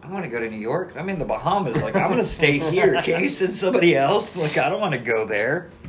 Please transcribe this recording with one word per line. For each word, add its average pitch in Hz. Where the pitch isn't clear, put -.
"I -
wanna 190
go 117
to 113
New 110
York. 147
I'm 170
in 190
the 131
Bahamas. 156
Like, -
I'm 175
gonna 226
stay 147
here. 175
Can't 165
you 143
send 180
somebody 175
else? 180
Like, 160
I 139
don't 180
wanna 160
go 113
there." 113